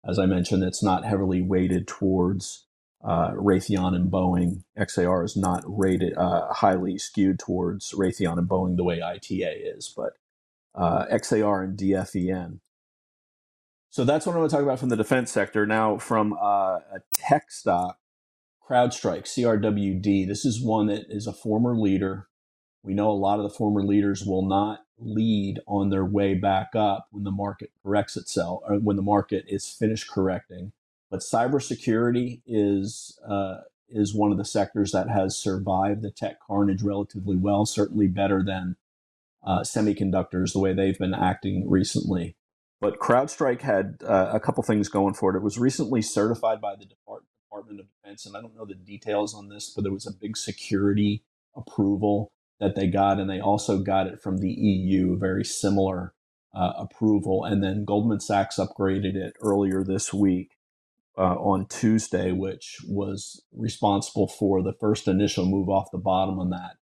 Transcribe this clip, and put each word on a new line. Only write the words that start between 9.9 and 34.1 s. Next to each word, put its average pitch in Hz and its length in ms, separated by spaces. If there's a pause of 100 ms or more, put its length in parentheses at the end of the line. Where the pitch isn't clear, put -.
but, - 160 (640)
uh, 90 340
X 113 220
A 110 100
R 101 200
and 95 140
D 98 180
F 92 200
E 92 160
N. 92 300 (1300)
So 135 140
that's 147 220
what 180 60
I'm 170 60
gonna 160 100
talk 151 140
about 135 180
from 135 80
the 120 80
defense 117 340
sector. 104 360
Now, 110 320
from, 107 340
uh, 98 480 (120)
a 95 80 (120)
tech - 400
stock, 90 460 (680)
CrowdStrike, 123 580
C - 180
R 113 120
W 101 380
D. 98 300
This 101 200
is 117 160
one 110 260
that 104 240
is 107 180
a 101 40
former 117 440
leader. 98 500 (560)
We 98 120
know 104 160
a - 20
lot 98 260
of 104 40
the 104 120
former 104 300
leaders 101 400
will 95 220
not 101 340 (180)
lead 110 680
on 98 240
their 95 140
way 98 280
back 95 420
up 101 360
when 101 140
the 98 60
market 101 400 (120)
corrects 101 340
itself, 90 500
or 104 100
when 101 200
the 98 60
market 101 460
is 98 200
finished 110 400
correcting. 92 640 (380)
But 92 100
cybersecurity 120 1300
is, 104 720 (100)
uh, 98 300 (300)
is 104 260